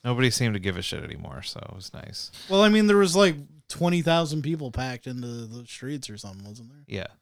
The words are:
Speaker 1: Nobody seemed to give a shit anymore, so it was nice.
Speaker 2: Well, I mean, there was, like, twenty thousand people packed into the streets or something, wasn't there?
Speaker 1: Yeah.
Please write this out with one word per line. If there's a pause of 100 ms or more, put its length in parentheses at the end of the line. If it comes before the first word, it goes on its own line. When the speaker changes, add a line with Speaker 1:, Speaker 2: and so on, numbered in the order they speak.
Speaker 1:
Nobody
seemed
to
give
a
shit
anymore,
so
it
was
nice. (200)
Speaker 2:
Well,
I
mean,
there
was,
like, (320)
twenty
thousand
people
packed
into
the
streets
or
something,
wasn't
there?
Speaker 1:
Yeah. (160)